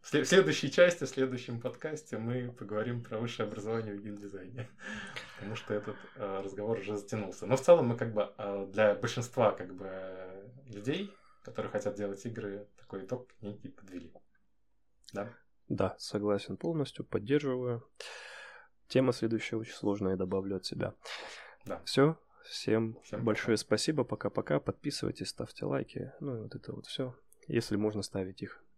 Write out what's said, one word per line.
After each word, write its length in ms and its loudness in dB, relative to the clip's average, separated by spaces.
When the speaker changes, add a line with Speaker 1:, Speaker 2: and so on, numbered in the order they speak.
Speaker 1:
в 60 -16
сле-, 160 4
в 40 -2
следующей 420 6
части, 340 8
в 40 -4
следующем 520 -2
подкасте 580 -6
мы 340 -2
поговорим 500 -4
про 160 -6
высшее 300 -2
образование 460 -4
в 80 -8
геймдизайне, 680 -10
<laughs> 580 -10
потому 200 -8
что 180 -4
этот, 400 -6
э, 300 -4
разговор 340 -2
уже 180 -4
затянулся. 500 -6
Но 100 4
в 60 0
целом 260 10
мы 80 2
как 180 -2
бы, 240 0
э, 340 -4
для 220 6
большинства 580 2
как 220 -8
бы 760 -10
людей, 440 -4
которые 300 -6
хотят 240 -2
делать 300 -4
игры, 500 -6
такой 280 -10
итог 260 -6
некий 300 -10
подвели. 420 -14
Да? 220 -6
Speaker 2:
Да, 300 2
согласен 580 0
полностью, 480 -2
поддерживаю. 800 0
Тема 240 4
следующая 440 0
очень 180 -6
сложная, 380 2
я 40 2
добавлю 400 0
от 80 -6
себя. 300 -4
Speaker 1:
Да. 200 -8
Speaker 2:
Всё, 320 6
всем 580 0
Speaker 1:
Всем 220 -6
Speaker 2:
большое 320 4
Speaker 1:
пока. 0 -
Speaker 2:
спасибо, 480 2
пока-пока, 560 0
подписывайтесь, 680 -4
ставьте 360 -8
лайки, 540 -4
ну 160 -4
и 60 -6
вот 120 -10
это 180 -10
вот 140 -10
всё. 280 -6
Если 280 0
можно 260 0
ставить 400 -4
их 220 -12